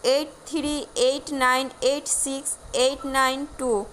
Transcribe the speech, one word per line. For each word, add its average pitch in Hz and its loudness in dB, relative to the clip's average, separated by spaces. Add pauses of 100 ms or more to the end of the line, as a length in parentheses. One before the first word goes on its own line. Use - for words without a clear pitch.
(140)
এইট 302 0 (200)
থ্রি 294 -2 (320)
এইট 269 -2 (180)
নাইন 254 4 (260)
এইট 285 -2 (160)
সিক্স 269 -4 (360)
এইট 269 0 (180)
নাইন 262 2 (200)
টু। 254 0 (220)